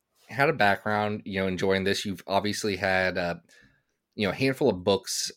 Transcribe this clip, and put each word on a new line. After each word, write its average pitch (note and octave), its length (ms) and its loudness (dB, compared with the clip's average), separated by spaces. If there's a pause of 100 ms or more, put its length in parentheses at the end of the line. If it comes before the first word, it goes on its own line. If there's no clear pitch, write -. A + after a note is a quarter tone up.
(300)
had C3+ 180 2
a D#3+ 60 2
background, G#2 720 2
you F#2+ 160 -4
know, F#2+ 60 0
enjoying F#2+ 360 2
this. G2 220 0
You've F#2+ 200 -8
obviously G2 520 -2
had, F#2 400 0
uh, F2 180 -2 (800)
you G#2+ 100 -2
know, F#2 60 2
a - 40 -10
handful C3+ 340 0
of F2+ 140 -2
books, - 540 0